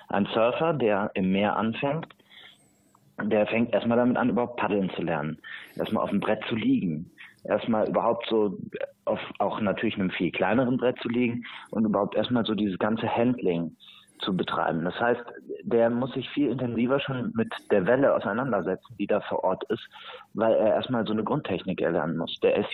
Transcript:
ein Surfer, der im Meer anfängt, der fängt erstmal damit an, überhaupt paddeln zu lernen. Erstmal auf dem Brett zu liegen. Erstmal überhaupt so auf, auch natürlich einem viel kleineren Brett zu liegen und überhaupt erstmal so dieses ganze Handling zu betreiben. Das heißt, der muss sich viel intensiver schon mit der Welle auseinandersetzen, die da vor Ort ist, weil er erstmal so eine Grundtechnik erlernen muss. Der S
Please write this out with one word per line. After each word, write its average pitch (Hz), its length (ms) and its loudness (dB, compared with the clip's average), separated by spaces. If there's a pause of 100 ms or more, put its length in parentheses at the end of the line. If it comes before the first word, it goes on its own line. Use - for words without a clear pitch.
ein 98 240 0
Surfer, 127 400 2
der 107 420 2
im 95 180 0
Meer 101 240 2
anfängt, 139 520 -2 (1120)
der 104 240 4
fängt 113 280 0
erstmal 117 240 2
damit 123 180 4
an, 120 140 2
überhaupt 120 280 -2
paddeln 101 380 0
zu 98 60 -4
lernen. 80 340 -2 (400)
Erstmal - 260 0
auf - 80 -2
dem 202 100 0
Brett - 280 0
zu - 60 -4
liegen. 214 560 0 (340)
Erstmal 107 420 0
überhaupt 98 440 0
so 107 280 2 (460)
auf, - 160 -2 (180)
auch 101 220 0
natürlich 104 360 0
einem 92 140 0
viel 87 200 0
kleineren 120 480 2
Brett 123 220 2
zu - 80 -6
liegen 120 360 0 (260)
und 110 140 0
überhaupt 101 300 2
erstmal 113 320 2
so 107 80 0
dieses 98 240 0
ganze 110 360 0
Handling 90 640 0 (440)
zu 95 160 -2
betreiben. 82 480 -2
Das 90 160 -4
heißt, 120 220 0 (420)
der 117 240 4
muss 120 240 -2
sich 127 180 -6
viel 143 200 0
intensiver 123 500 0
schon 131 340 -4
mit 113 180 0 (180)
der 101 160 4
Welle 127 280 6
auseinandersetzen, 101 840 -2
die 101 80 -2
da 104 160 2
vor - 220 -4
Ort 92 260 0
ist, - 160 -2 (480)
weil 110 200 4
er 110 200 4
erstmal 107 320 0
so 107 60 -2
eine 107 120 -2
Grundtechnik 98 560 -4
erlernen 80 380 0
muss. - 220 -6
Der 90 180 4
S 104 160 0